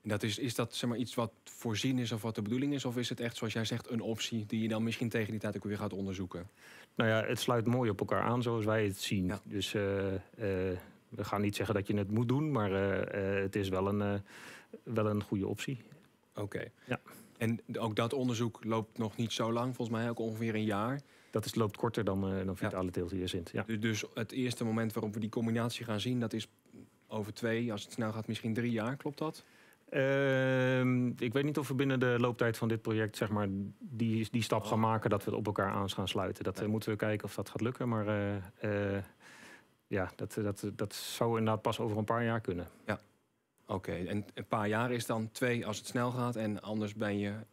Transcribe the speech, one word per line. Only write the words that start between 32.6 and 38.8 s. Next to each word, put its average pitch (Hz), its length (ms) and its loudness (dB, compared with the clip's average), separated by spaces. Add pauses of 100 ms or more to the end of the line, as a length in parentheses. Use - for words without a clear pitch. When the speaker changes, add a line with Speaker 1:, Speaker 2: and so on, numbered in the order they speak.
Speaker 2:
dit 110 140 2
project, 110 360 0
zeg 110 120 0
maar, 104 180 2 (320)
die, 113 520 0
die 120 100 4
stap 107 220 2
gaan 113 100 0 (100)
Speaker 1:
Oh. - 0 -
Speaker 2:
maken 110 260 2
dat 104 140 2
we 110 60 -2
het 107 100 0
op 104 60 -2
elkaar 101 260 2
aan 101 180 0
gaan 95 180 -2
sluiten. 95 360 -2
Dat, 95 120 0
Speaker 1:
Nee. - 100 -2
Speaker 2:
eh, 104 60 2
moeten 107 180 0
we 107 60 2
kijken 107 300 0
of - 100 -8
dat 107 140 -6
gaat - 120 -4
lukken. 123 280 0
Maar, 107 180 2
eh, 101 280 2 (600)